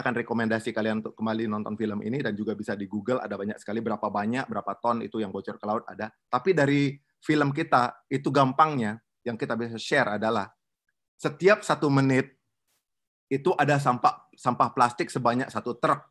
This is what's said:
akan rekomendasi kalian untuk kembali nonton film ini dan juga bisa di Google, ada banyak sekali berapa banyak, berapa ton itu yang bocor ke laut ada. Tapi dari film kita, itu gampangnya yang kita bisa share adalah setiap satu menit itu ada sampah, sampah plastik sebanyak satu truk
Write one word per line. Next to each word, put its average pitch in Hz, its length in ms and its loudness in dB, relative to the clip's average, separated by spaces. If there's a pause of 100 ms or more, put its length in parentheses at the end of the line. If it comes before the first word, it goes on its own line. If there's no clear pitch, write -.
akan 120 160 0
rekomendasi 113 560 -2
kalian 110 240 -2
untuk 110 160 -8
kembali 113 320 -2
nonton 107 320 -6
film 104 240 -4
ini 120 160 -4
dan 113 160 -4
juga 107 180 -4
bisa 104 220 -8
di 101 160 -8
Google, 104 320 -4
ada 101 160 -8
banyak 101 160 -8
sekali 107 240 -8
berapa 107 320 -4
banyak, 110 400 -2
berapa 101 260 -6
ton 117 220 -2
itu 110 240 -4
yang 95 80 -6
bocor 98 240 -8
ke - 100 -12
laut 107 220 -2
ada. 104 240 -12 (160)
Tapi 127 240 0
dari 143 480 2 (240)
film 147 320 2
kita, 135 560 0
itu 139 180 -2
gampangnya 131 720 4 (240)
yang 117 160 -6
kita 120 160 -2
bisa 113 240 -6
share 107 400 2
adalah 110 320 0 (640)
setiap 175 480 2
satu 151 240 0
menit 135 480 4 (960)
itu 139 240 2
ada 143 240 4
sampah, 135 560 2
sampah 120 400 0
plastik 123 320 2
sebanyak 123 400 0
satu 120 320 -6
truk 151 320 0